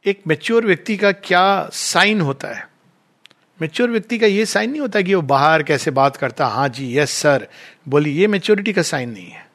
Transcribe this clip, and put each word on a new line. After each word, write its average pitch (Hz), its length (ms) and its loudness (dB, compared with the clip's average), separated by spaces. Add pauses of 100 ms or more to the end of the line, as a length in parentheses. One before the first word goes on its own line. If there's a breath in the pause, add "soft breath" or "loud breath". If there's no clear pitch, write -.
एक 196 220 -2
मैच्योर 226 380 0
व्यक्ति 202 320 0
का 202 140 2
क्या 185 600 0
साइन 202 480 0
होता 139 260 -4
है? - 220 -14 (920)
मैच्योर 233 280 -2
व्यक्ति 226 300 -2
का 220 80 4
ये 208 180 2
साइन 214 260 -2
नहीं 302 100 -6
होता 214 200 -2
कि 190 140 2
वो 175 60 2
बाहर 147 420 4
कैसे 147 280 -2
बात 135 260 2
करता, 135 280 -4
"हाँ 127 240 -2
जी, 123 280 -6
यस 147 140 0
सर", 143 360 0 (400 loud breath)
बोली, 143 240 2
ये 175 160 2
मैच्योरिटी 202 460 0
का 185 80 0
साइन 131 280 -4
नहीं 92 200 -16
है। - 260 -20